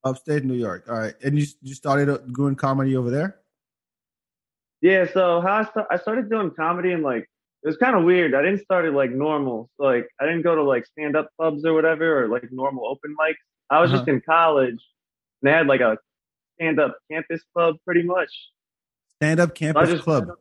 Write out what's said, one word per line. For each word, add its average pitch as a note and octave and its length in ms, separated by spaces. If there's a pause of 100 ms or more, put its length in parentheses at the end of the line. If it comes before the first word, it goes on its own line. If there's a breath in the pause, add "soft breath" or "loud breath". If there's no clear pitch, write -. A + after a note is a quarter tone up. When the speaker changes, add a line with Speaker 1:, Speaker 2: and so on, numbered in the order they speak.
Speaker 1:
Upstate C3+ 420
New B2+ 100
York. G2+ 340
All A#2 80
right, A2 160 (100)
and C#3+ 140
you, D3 80 (160)
you C3+ 140
started, C#3+ 340
uh, C#3 80 (180)
doing C#3 200
comedy C3+ 420
over A#2+ 140
there? D#3+ 260 (1400)
Speaker 2:
Yeah. F#3 300
So F3 300
how F#3+ 160
I A3 80
sta-, G#3+ 260
I F3+ 60
started A3 320
doing G#3+ 220
comedy F3 400
and, E3 120
like, B2+ 260 (340)
it - 40
was D#3 100
kinda B3 240
weird. E3+ 340
I C#3 60
didn't F#3+ 200
start F3+ 240
it, D#3+ 80
like, C3+ 180
normal. C3+ 640
So, D3 80
like, B2 220 (120)
I C3+ 60
didn't E3 160
go E3+ 140
to, D#3 80
like, B2+ 220
stand-up D3+ 520
clubs D#3 280
or E3 80
whatever, D#3+ 500
or, A2+ 40
like, A#2+ 240
normal C3 360
open D3 320
mics. D#3 160 (340)
I D3 100
was E3+ 120
just C3 120
Speaker 1:
Uh-huh. D3+ 80
Speaker 2:
in B2+ 100
college, D#3 500 (680)
and - 20
they C#3 80
had, D#3+ 160
like, C3+ 140
a A2 160 (580)
stand-up D#3 420 (120)
campus D#3+ 320 (140)
club, E3 300
pretty E3+ 180
much. F3 260 (920)
Speaker 1:
Stand-up D#3+ 280
Speaker 2:
So E3+ 40
I - 20
Speaker 1:
campus D#3+ 360
Speaker 2:
just E3 120
Speaker 1:
club. C3+ 240 (140)